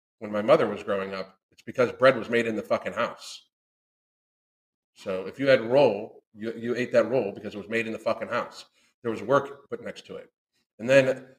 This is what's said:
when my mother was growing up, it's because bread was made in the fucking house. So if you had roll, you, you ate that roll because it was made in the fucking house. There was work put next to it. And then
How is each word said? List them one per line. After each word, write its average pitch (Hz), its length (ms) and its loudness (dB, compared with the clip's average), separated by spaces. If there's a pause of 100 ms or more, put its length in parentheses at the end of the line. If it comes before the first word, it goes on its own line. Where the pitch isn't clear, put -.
(200)
when 107 120 -10
my 104 100 -2
mother 131 260 4
was 104 160 -6
growing 98 300 -4
up, 95 220 -12 (160)
it's - 120 -20
because 120 280 0
bread 131 240 6
was 104 140 -6
made 117 180 0
in 110 80 -4
the 104 60 -4
fucking 104 320 -4
house. - 500 -8 (1500)
So 95 320 -8
if 101 140 -12
you 139 80 0
had 131 140 6
roll, 113 640 4 (100)
you, 113 220 -8
you 117 200 -4
ate 120 180 -4
that 110 160 4
roll 110 240 0
because 107 200 -12
it 104 40 -10
was 95 100 -12
made 113 200 -4
in 110 60 -8
the 107 60 -8
fucking 110 300 -4
house. - 360 -6 (360)
There 120 100 -4
was 104 100 -6
work 139 480 -2
put 117 140 -10
next 98 220 -14
to - 100 -16
it. - 140 -16 (500)
And 110 100 -6
then 131 360 4 (140)